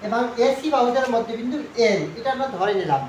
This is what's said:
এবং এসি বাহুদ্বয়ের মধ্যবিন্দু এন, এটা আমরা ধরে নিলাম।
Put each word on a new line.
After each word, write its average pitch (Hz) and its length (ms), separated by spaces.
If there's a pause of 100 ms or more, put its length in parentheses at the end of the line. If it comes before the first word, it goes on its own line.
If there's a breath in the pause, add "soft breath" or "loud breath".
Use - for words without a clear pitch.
এবং 226 140 (260)
এসি 269 280
বাহুদ্বয়ের 254 400
মধ্যবিন্দু 226 440 (300)
এন, 190 100 (180)
এটা 262 180
আমরা 269 220
ধরে 196 240
নিলাম। 151 280